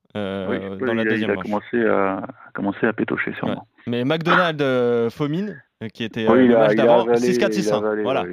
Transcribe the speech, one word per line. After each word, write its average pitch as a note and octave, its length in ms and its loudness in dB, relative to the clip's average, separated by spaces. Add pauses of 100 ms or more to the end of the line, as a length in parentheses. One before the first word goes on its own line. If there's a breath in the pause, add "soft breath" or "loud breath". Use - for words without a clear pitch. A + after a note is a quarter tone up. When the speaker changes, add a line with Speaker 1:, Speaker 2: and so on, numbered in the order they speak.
(160)
Speaker 1:
euh, G2 320 -6
Speaker 2:
Oui, F#2+ 380 -6
Speaker 1:
dans B2 60 0
Speaker 2:
il A2+ 40 -2
Speaker 1:
la A2+ 60 -2
Speaker 2:
a, - 20 -2
Speaker 1:
deuxième G#2+ 260 -2
Speaker 2:
il - 20 0
a - 20 -2
Speaker 1:
manche. - 100 -6
Speaker 2:
commencé G#2+ 420 -2
à, G2 360 0 (320 loud breath)
commencé G2 320 -4
à A2 60 2
pétocher, - 420 -4
sûrement. - 200 -6
Speaker 1:
Ouais. - 320 -16
Mais A#2+ 180 -2
McDonald, E3 580 0
euh, A#2+ 480 2
Fomin, D#3 380 -4 (340)
euh, A2+ 100 -8
qui A#2+ 120 -8
était, A2 240 -4
Speaker 2:
Oui, A2+ 100 6
Speaker 1:
euh, C3 60 6
Speaker 2:
il B2 60 6
Speaker 1:
le A#2 60 6
Speaker 2:
a, A2+ 40 6
Speaker 1:
match G#2+ 140 4
Speaker 2:
il A2 60 4
a A2+ 40 4
Speaker 1:
d'avant, A#2 180 6
Speaker 2:
avalé, A#2 160 2
Speaker 1:
six B2 200 2
quatre, A2+ 160 0
Speaker 2:
il G#2+ 40 -2
a - 40 2
Speaker 1:
six G#2+ 100 0
un. G#2 60 2
Speaker 2:
avalé, G#2+ 240 -2
Speaker 1:
Voilà. B2 200 -2
Speaker 2:
ouais, F2+ 100 -8